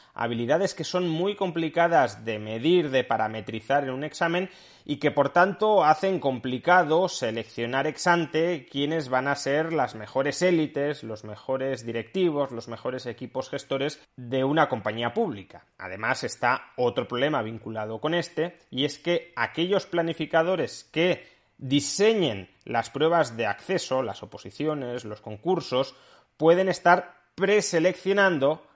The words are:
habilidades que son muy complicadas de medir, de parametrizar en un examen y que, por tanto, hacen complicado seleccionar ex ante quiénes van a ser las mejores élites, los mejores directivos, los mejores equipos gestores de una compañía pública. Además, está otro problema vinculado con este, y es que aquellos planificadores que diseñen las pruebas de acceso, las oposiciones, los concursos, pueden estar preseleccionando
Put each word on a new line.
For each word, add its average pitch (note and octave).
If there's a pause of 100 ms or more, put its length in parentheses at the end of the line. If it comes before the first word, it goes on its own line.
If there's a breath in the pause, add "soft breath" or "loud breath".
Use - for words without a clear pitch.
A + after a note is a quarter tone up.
(140 loud breath)
habilidades A#2+
que D#3+
son F3+
muy F3+
complicadas E3
de A2
medir, C3+
de C3
parametrizar A2+
en C3
un C3+
examen F3 (400 loud breath)
y C#3+
que, D3+
por C#3
tanto, G3
hacen D#3+
complicado D3
seleccionar A#2
ex D3+
ante E3
quiénes C#3+
van B2+
a C#3+
ser D#3
las B2+
mejores C3+
élites, D3+
los A2
mejores C3
directivos, C#3
los A#2
mejores B2+
equipos -
gestores C#3 (140)
de B2+
una D3
compañía A2+
pública. G#2+ (120)
Además, G#2
está -
otro B2
problema C3+
vinculado A2
con D#3
este, E3+ (120)
y C3
es C#3+
que -
aquellos F3
planificadores E3
que E3 (300 loud breath)
diseñen C#3+ (140)
las A#2
pruebas D3+
de A2+
acceso, C3
las G2+
oposiciones, B2
los G#2
concursos, C3+ (420 soft breath)
pueden F3
estar - (200)
preseleccionando F#3 (100)